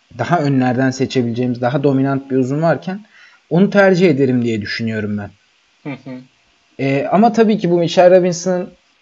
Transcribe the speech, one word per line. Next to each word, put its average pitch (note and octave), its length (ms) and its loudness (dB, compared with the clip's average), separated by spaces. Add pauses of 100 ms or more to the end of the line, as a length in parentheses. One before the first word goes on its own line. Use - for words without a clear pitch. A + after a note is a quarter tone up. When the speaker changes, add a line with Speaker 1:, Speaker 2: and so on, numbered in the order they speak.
(180)
Speaker 1:
daha D3 220 -2
önlerden C3 520 0
seçebileceğimiz, B2 720 -4
daha B2 220 -2
dominant C3+ 480 -2
bir B2+ 40 -2
uzun C3+ 260 -2
varken F#3 440 -4 (440)
onu F3+ 200 2
tercih F#3+ 400 4
ederim B2+ 340 2
diye A2+ 180 -2
düşünüyorum G#2+ 560 -6
ben. G2+ 120 -10 (540)
Speaker 2:
Hı C#3+ 100 -10
hı. B2+ 240 -16 (640)
Speaker 1:
Ee, C3+ 320 -2
ama A3 220 4
tabii A3 240 2
ki E3+ 140 -2
bu F3 80 2
Mitchell F3 320 4
Robinson'ın F3+ 580 0 (320)